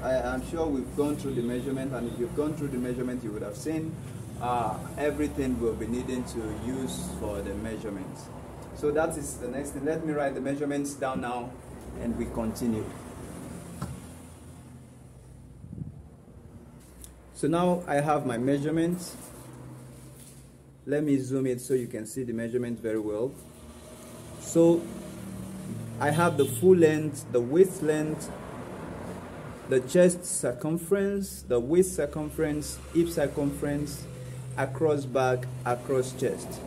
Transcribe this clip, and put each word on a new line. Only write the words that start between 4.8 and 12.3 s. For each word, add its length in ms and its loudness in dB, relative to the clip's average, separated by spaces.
everything 600 0
we'll 160 2
be 140 -4
needing 360 -2
to 300 -4
use 440 -4
for 220 -4
the 140 -4
measurements. 720 -6
So 140 2
that 260 2
is 220 -6
the 100 -4
next 220 -4
thing. 160 -4
Let 180 0
me 80 0
write 220 2
the 80 -4
measurements 500 0
down 300 -2
now 260 -4
and 160 0
we 80 0
continue. 580 0